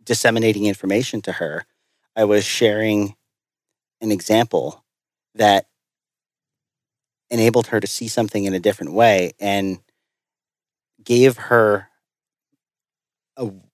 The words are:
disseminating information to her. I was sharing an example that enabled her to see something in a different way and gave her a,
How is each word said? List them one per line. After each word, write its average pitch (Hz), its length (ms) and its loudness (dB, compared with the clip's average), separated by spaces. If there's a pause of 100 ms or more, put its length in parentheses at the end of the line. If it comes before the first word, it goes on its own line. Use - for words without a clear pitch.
disseminating 113 600 0
information 104 580 -2
to 95 100 -8
her. 80 340 -8 (500)
I 110 80 2
was 104 220 2
sharing 107 680 0 (880)
an 110 100 -6
example 104 720 -2 (520)
that 104 320 2 (1600)
enabled 117 380 2
her 110 120 -2
to 98 60 -6
see - 200 -10
something 110 380 -4
in 95 100 -4
a 90 60 -4
different 87 320 -4
way 98 480 2
and 98 400 -4 (1200)
gave 123 340 4
her 107 520 2 (1500)
a, 120 140 -8 (240)